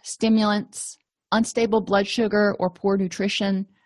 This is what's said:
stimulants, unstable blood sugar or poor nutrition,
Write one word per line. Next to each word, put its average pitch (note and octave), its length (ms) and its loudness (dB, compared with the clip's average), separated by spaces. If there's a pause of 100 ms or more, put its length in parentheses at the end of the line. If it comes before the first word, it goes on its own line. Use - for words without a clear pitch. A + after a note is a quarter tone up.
stimulants, G#3+ 960 -2 (340)
unstable A3+ 500 0
blood G3 260 2
sugar G#3 520 2
or F3+ 100 0
poor G3 280 -2
nutrition, G3 680 -2 (180)